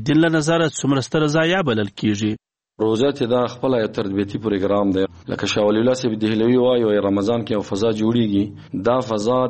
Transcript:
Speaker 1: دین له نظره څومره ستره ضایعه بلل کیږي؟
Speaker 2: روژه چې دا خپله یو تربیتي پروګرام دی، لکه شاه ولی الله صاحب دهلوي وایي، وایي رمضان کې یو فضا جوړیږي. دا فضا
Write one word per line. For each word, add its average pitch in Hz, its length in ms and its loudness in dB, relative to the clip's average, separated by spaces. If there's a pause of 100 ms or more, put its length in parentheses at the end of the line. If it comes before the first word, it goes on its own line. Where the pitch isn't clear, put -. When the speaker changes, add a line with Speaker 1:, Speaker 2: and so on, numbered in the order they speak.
Speaker 1:
دین 151 180 2
له 165 140 2
نظره 160 400 0
څومره 135 300 0
ستره 156 180 0
ضایعه 160 420 0
بلل 107 220 0
کیږي؟ 107 420 -2 (460)
Speaker 2:
روژه 110 340 2
چې 139 160 -4
دا 123 120 2 (120)
خپله 131 260 0
یو 107 180 0
تربیتي 101 420 -4
پروګرام 101 540 0
دی، 92 100 0 (260)
لکه 101 180 -6
شاه 107 180 0
ولی 107 160 2
الله 127 200 2
صاحب 120 200 -2
دهلوي 110 360 2
وایي، 123 280 2
وایي 104 220 2
رمضان 101 380 0
کې 113 80 -6
یو 101 180 -2
فضا 107 200 0
جوړیږي. 107 540 0 (420)
دا 120 80 4 (140)
فضا 113 420 0